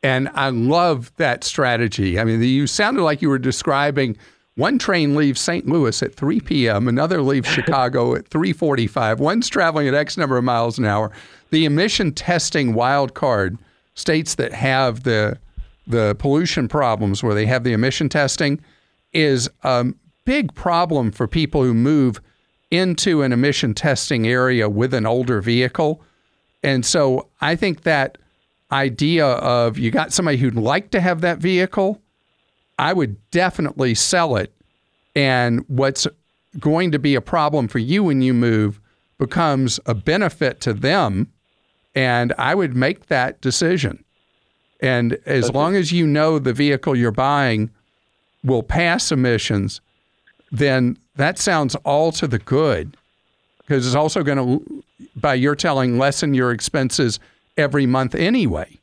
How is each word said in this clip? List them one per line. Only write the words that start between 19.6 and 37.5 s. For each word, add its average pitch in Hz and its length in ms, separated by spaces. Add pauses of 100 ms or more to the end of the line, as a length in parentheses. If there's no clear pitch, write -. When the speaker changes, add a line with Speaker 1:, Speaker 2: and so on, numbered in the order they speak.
Speaker 1:
a 123 220 (400)
big 254 300
problem 165 560
for 113 160
people 151 360
who 123 100
move 127 460 (520)
into 175 500
an 131 100
emission 127 420
testing 127 540
area 127 400
with 113 260
an 113 120
older 120 340
vehicle. 123 600 (640)
And 135 220
so 135 420 (120)
I 156 160
think 175 280
that 143 340 (540)
idea 143 540
of 120 520
you 113 140
got 151 200
somebody 160 260
who'd 123 180
like 127 360
to 208 80
have 175 220
that 170 160
vehicle, 185 640 (800)
I 147 120
would 139 260 (120)
definitely 151 680
sell 165 400
it. 95 160 (640)
And 127 520
what's 135 400 (520)
going 165 320
to 147 80
be 143 160
a 120 60
problem 147 480